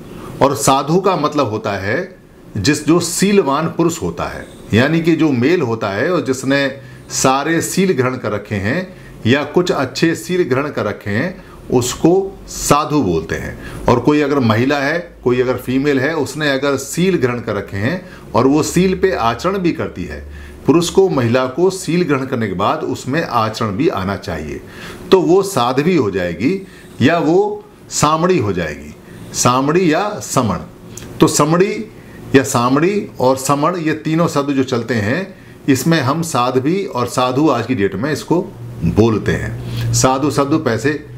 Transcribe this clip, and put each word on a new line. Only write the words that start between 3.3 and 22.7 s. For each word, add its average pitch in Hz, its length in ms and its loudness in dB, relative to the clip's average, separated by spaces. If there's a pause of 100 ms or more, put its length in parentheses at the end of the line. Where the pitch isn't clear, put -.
पुरुष 165 360 -2
होता 82 220 -4
है, 73 220 -10 (280)
यानी 147 260 4
कि 160 160 2
जो 147 140 2
मेल 143 320 2
होता 113 260 -2
है 123 240 0
और 165 80 0
जिसने 131 600 0 (300)
सारे 143 500 2
सील 185 320 0
ग्रहण 127 240 0
कर 107 160 -4
रखे - 220 -6
हैं 123 420 -4 (300)
या 139 180 4
कुछ 175 280 0
अच्छे 151 420 0
सील 180 280 -2
ग्रहण 139 280 0
कर 113 140 -4
रखे 101 260 -6
हैं, 147 340 -4 (280)
उसको 165 640 2 (100)
साधु 147 540 0
बोलते 82 320 -2
हैं। - 540 -8
और 120 120 4
कोई 151 200 4
अगर 143 180 2
महिला 123 400 2
है, 156 460 -4
कोई 123 160 2
अगर 123 160 2
फीमेल 135 440 0
है, 156 160 0
उसने 147 340 -2
अगर 139 260 0
सील 175 400 0
ग्रहण 123 240 0
कर 117 140 -4
रखे 98 220 -6
हैं 147 320 -4 (260)
और 117 120 4
वो 143 160 4
सील 180 360 2
पे 185 140 0
आचरण 120 460 -2
भी 175 140 0
करती 92 320 -6
है, 73 240 -12 (380)
पुरुष 165 240 4
को, 190 180 4
महिला 127 380 2
को 175 240 2
सील 180 320 -2
ग्रहण 139 240 0
करने 113 220 -2
के 92 60 -4
बाद 117 240 0